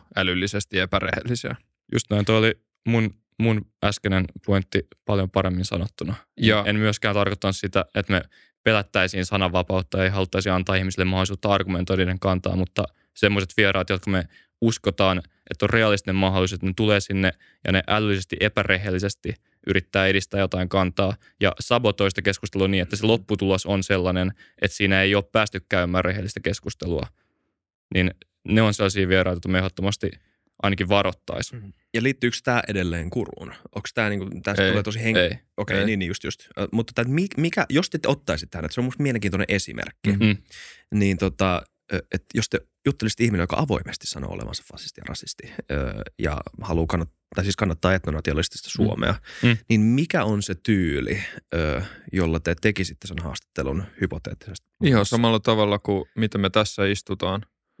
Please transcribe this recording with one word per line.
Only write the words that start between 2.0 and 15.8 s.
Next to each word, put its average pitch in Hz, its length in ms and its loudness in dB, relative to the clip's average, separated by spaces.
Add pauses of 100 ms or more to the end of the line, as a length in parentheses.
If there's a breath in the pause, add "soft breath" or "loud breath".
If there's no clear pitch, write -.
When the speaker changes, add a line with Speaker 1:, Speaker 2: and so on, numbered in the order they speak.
Speaker 2:
näin, 104 140 2
toi 110 140 4
oli 110 160 4 (320)
mun, 113 280 0 (240)
mun 110 280 2 (180)
äskeinen 95 400 0 (220)
pointti 95 400 0 (180)
paljon 98 260 0
paremmin 92 340 0
sanottuna. - 500 -6 (260)
Speaker 1:
Ja 107 260 4
Speaker 2:
En 104 100 2
myöskään 107 380 2
tarkoittanut 98 420 0
sitä, 95 280 -2 (100)
että 104 180 -2
me 92 100 2 (400 soft breath)
pelättäisiin 98 640 2
sananvapautta 92 720 0
ja 95 60 4
ei 95 60 2
haluttaisi 98 400 -2
antaa 92 260 0
ihmisille 92 280 -2
mahdollisuutta 92 440 0
argumentoida 95 540 0
niiden 92 160 0
kantaa, 92 380 0
mutta 92 280 -2 (300)
semmoiset 101 420 2
vieraat, 98 340 2
jotka 95 200 -2
me 92 140 0 (360 soft breath)
uskotaan, 98 580 2 (320)
että - 140 -2
on 101 60 2
realistinen 104 460 2